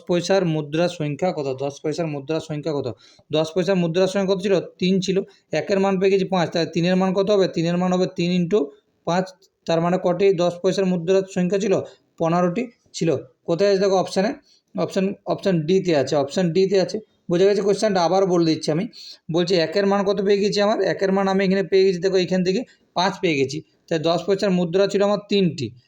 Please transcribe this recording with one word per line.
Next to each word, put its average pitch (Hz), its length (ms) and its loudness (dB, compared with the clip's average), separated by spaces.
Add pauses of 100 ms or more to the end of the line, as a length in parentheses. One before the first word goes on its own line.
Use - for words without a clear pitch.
পয়সার 180 400 0
মুদ্রা 156 400 -2 (120)
সংখ্যা 147 400 -4
কত? 139 100 -4 (160)
দশ 139 160 -6
পয়সার 160 340 -4
মুদ্রা 143 260 -6
সংখ্যা 151 340 -6
কত? 131 140 -4 (440)
দশ 156 200 0
পয়সার 185 320 0
মুদ্রার 180 300 2
সংখ্যা 196 180 0
কত 196 120 0
ছিল? 196 120 2 (220)
তিন 185 160 2 (120)
ছিল। 185 120 -2 (420)
একের 190 200 0
মান 196 180 2
পেয়ে 190 160 2
গেছি 185 200 2
পাঁচ, 170 160 0
তাহলে 165 220 -2
তিনের 180 240 0
মান 190 180 2
কত 196 180 0
হবে? 196 140 4 (100)
তিনের 175 220 0
মান 180 160 0
হবে 180 220 0
তিন 175 160 -2
ইনটু 180 280 0 (480)
পাঁচ, 185 180 0 (420)
তার 165 140 0
মানে 175 220 2
কটি 180 220 2 (160)
দশ 175 180 0
পয়সার 190 260 0
মুদ্রার 185 400 0 (100)
সংখ্যা 180 240 0
ছিল? 196 140 0 (440)
পনেরোটি 175 460 0 (300)
ছিল। 165 160 -2 (400)
কোথায় 190 220 2
আছে 190 120 2
দেখো 190 200 2
অপশানে, 196 280 -2 (520)
অপশান, 185 220 -2 (280)
অপশান 190 220 0 (120)
ডিতে 185 240 2 (100)
আছে, 131 120 -2 (100)
অপশান 185 220 -2 (100)
ডিতে 190 300 2
আছে। 214 120 -6 (320)
বোঝা 175 200 2
গেছে 208 180 0
কোশ্চেনটা? 196 400 0
আবার 190 140 2 (120)
বলে 175 160 2
দিচ্ছি 156 260 -2
আমি, 190 100 -2 (500)
বলছি 175 180 0 (120)
একের 196 260 0
মান 202 80 2 (100)
কত 202 80 0 (100)
পেয়ে 202 160 4
গেছি 196 220 0
আমার? 214 120 2 (160)
একের 190 220 -2
মান 196 180 2
আমি 190 120 2
এখানে 190 260 2
পেয়ে 190 140 4
গেছি, 185 200 0
দেখো 185 200 2
এখান 185 220 0
থেকে 196 140 0 (360)
পাঁচ 185 240 0
পেয়ে 165 180 0
গেছি। 135 180 -2 (300)
তাই 165 120 -2 (100)
দশ 170 160 0
পয়সার 196 340 0
মুদ্রা 180 320 2
ছিল 196 180 2
আমার 202 120 -2 (100)
তিনটি, 156 360 0 (200)